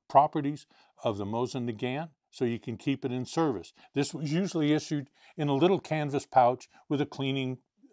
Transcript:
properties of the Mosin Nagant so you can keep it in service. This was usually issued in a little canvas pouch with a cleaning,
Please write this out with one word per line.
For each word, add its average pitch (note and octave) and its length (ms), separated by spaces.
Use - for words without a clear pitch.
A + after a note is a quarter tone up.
properties C#3+ 600
of A2 140
the G2+ 80
Mosin A#2+ 440
Nagant B2+ 400
so - 160
you A#2 140
can A2+ 180
keep C3+ 260
it B2+ 80
in B2+ 140
service. C3+ 480
This C#3 180
was D#3 180
usually E3 400
issued D3 380
in D3 140
a C#3 60
little F3 240
canvas D3 460
pouch B2+ 440
with D3 140
a D3+ 40
cleaning, C3+ 520